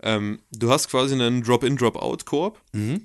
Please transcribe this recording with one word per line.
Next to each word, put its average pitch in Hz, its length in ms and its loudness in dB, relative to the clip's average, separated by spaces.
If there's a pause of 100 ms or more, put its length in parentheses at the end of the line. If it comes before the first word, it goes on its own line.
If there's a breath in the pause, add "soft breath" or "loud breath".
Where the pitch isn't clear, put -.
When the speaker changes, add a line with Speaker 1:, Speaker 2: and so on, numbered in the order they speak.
Speaker 1:
Ähm, 107 380 -2 (120)
du 117 200 -2
hast 151 180 2
quasi 135 240 0
einen 123 300 0
Drop-in-Drop-out-Koop. 127 1160 0 (100)
Speaker 2:
Mhm. 113 340 -4